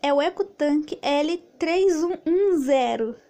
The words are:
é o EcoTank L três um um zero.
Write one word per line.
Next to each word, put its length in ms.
é 100
o 80
EcoTank 800
L 380
três 460
um 80
um 320
zero. 580